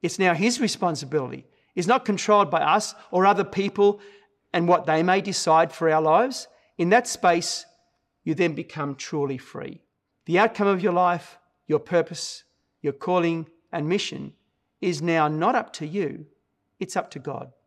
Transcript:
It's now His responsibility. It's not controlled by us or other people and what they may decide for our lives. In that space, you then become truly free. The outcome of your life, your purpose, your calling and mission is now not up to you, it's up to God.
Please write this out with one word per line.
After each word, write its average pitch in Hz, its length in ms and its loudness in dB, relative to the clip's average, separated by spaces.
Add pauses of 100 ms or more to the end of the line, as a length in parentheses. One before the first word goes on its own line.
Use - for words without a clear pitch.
It's 170 160 -6
now 185 160 2
His 233 260 0
responsibility. 135 840 -4 (280)
It's 175 120 -2
not - 180 2
controlled 208 460 2
by 165 100 0
us 151 340 0 (160)
or 180 160 4
other 202 180 4
people 202 560 2 (520)
and 170 160 0
what 175 180 4
they 160 160 2
may 185 180 2
decide 165 520 2
for 165 180 0
our 156 100 4
lives. 185 480 2 (300)
In 175 120 0
that 240 160 4
space, - 600 0 (580)
you 160 100 -2
then 170 200 0
become 143 400 -8
truly 139 440 -6
free. - 420 -16 (440)
The 170 140 0
outcome 202 280 2
of 196 160 0
your 180 100 0
life, 175 460 0 (280)
your 151 120 0
purpose, 165 680 -4 (360)
your 143 120 -4
calling 165 540 -2 (260)
and 156 160 -4
mission 165 440 -4 (480)
is 160 220 -4
now 165 260 2
not 165 260 0
up - 200 -4
to 156 120 -10
you, 165 400 -6 (520)
it's - 180 -8
up - 140 -6
to - 80 -16
God. 127 340 -12 (140)